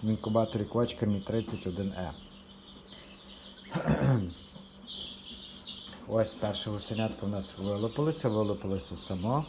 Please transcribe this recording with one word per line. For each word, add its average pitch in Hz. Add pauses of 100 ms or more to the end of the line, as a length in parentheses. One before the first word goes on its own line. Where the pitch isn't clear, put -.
в 107
інкубаторі 110
квачка 117
Мі 101
тридцять 107
один 95
Е. 90 (1600)
<clears throat> 135 (1900)
Ось 110
перше 104
гусенятко 104
у 101
нас 98
вилупилося, 113
вилупилося 101
само. 110